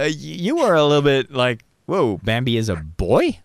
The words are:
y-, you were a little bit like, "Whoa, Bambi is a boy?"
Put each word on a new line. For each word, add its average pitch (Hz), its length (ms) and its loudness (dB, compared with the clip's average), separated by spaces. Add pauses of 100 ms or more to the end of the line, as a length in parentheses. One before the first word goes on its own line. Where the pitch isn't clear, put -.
y-, 156 140 -2
you 170 380 -4
were 240 200 2
a 151 100 4
little 147 180 4
bit 135 260 2
like, 123 360 -2 (220)
"Whoa, 131 360 0
Bambi 117 320 0
is 110 140 -2
a 92 80 0
boy?" 95 680 -2